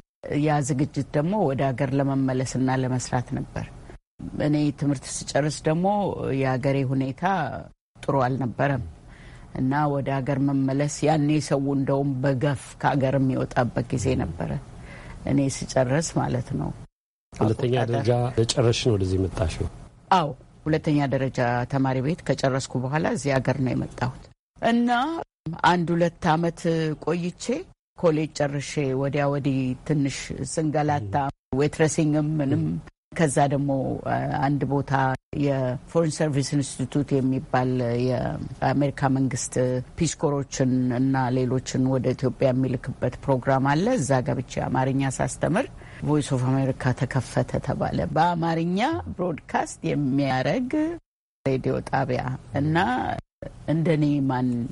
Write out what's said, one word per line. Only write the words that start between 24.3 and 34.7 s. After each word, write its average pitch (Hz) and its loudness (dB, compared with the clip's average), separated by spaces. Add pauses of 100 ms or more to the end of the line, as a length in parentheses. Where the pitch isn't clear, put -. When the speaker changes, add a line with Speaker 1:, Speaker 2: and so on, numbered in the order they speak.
Speaker 1:
እና 240 2 (720)
አንድ 170 4
ሁለት 170 0
አመት 170 2 (400)
ቆይቼ 175 -4 (540)
ኮሌጅ 156 2
ጨርሼ 143 -2 (240)
ወዲያ 139 0
ወዲህ 143 0 (280)
ትንሽ 139 0 (300)
ስንገላታ 147 0 (420)
ዌትረሲንግም 151 2
ምንም፣ 151 0 (520)
ከዛ 160 2 (100)
ደግሞ 143 0 (680)
አንድ 143 2
ቦታ 139 0 (460)